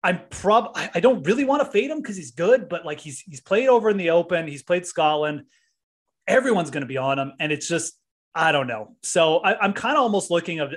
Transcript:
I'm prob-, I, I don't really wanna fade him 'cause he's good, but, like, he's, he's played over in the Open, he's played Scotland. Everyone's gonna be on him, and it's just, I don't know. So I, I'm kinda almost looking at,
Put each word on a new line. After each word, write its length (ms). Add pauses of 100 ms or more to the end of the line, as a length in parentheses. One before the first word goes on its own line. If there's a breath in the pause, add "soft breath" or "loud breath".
I'm 160 (100)
prob-, 460
I, 200
I 40
don't 240
really 220
wanna 180
fade 260
him 140
'cause 140
he's 140
good, 360
but, 180
like, 140
he's, 220
he's 180
played 300
over 200
in 60
the 140
Open, 360
he's 180
played 220
Scotland. 580 (840)
Everyone's 420
gonna 160
be 120
on 200
him, 220
and 140
it's 160
just, 280 (360)
I 200
don't 140
know. 360
So 360
I, 200
I'm 140
kinda 240
almost 340
looking 280
at, 180